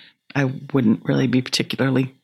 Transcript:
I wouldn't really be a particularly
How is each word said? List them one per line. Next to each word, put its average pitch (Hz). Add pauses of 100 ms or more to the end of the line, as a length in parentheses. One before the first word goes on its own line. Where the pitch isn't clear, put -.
(340)
I 139 (280)
wouldn't 117
really 139
be 120
a 131
particularly 131